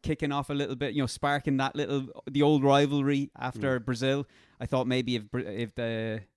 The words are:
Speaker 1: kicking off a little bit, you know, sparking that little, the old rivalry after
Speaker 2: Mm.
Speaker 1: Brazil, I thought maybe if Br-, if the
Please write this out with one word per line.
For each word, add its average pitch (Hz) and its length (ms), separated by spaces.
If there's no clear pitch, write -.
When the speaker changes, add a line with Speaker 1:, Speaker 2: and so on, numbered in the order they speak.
Speaker 1:
kicking 147 300
off 143 180
a 147 40
little 139 240
bit, 127 160
you 143 100
know, 120 40
sparking 143 500
that 135 180
little, 139 320
the 143 100
old 147 220
rivalry 143 720
after 127 440
Speaker 2:
Mm. 110 40
Speaker 1:
Brazil, 131 400
I 120 80
thought 127 220
maybe 123 300
if 104 120
Br-, 123 100
if 107 360
the 113 460